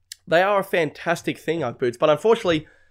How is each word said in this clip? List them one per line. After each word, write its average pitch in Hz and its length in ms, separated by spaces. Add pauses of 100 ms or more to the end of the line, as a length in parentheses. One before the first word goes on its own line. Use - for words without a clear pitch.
(260)
they 170 160
are 202 160
a 190 60
fantastic 165 760
thing, 160 240
UGG 120 160
boots, 123 180
but 151 140
unfortunately, 175 560 (240)